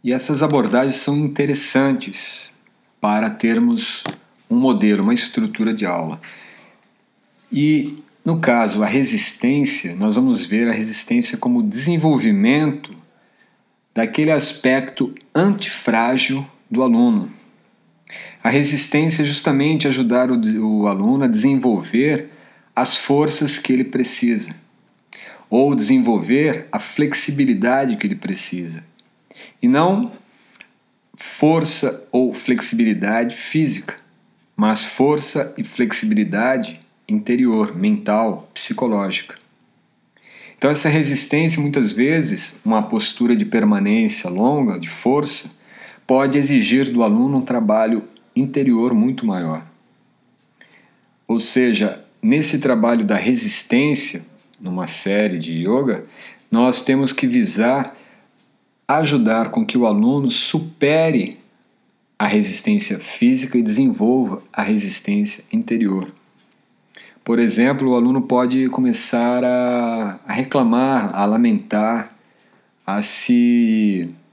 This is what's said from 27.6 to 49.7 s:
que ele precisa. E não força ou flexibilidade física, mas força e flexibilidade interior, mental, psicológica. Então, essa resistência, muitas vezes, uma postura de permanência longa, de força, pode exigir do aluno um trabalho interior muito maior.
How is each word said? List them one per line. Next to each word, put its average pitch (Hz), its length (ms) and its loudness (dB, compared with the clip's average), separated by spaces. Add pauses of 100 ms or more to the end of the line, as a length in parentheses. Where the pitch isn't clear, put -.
que 107 100 -6
ele 98 100 -4
precisa. 87 680 -8 (800)
E 123 60 4
não 185 440 2 (1000)
força - 960 0
ou 127 220 0
flexibilidade 113 1040 -2
física, 131 600 -4 (600)
mas 107 280 0
força 143 720 0
e 113 60 -8
flexibilidade 107 1160 -2 (280)
interior, 110 680 0
mental, 104 760 -2
psicológica. 104 840 -4 (1200)
Então, 139 120 2
essa 147 180 0
resistência, 156 720 0
muitas 143 320 0
vezes, 123 720 0
uma 110 180 2
postura 117 540 0
de 104 80 0
permanência 104 840 0
longa, 110 480 0
de 82 100 -10
força, - 640 -2 (560)
pode 135 320 2
exigir 131 520 2
do 120 120 2
aluno 123 360 2
um 123 40 0
trabalho 110 640 0 (300)
interior 123 600 2
muito 120 320 0
maior. 82 400 -4 (1600)